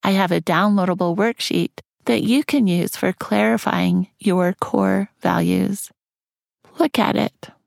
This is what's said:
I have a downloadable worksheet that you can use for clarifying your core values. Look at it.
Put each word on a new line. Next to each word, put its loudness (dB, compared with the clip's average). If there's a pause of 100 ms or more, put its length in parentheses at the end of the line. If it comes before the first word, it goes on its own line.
I 2
have 2
a 0
downloadable 0
worksheet -2 (240)
that 0
you 2
can 0
use 0
for -2
clarifying 0 (100)
your 0
core -2 (100)
values. -2 (880)
Look 0
at 2
it. -4 (180)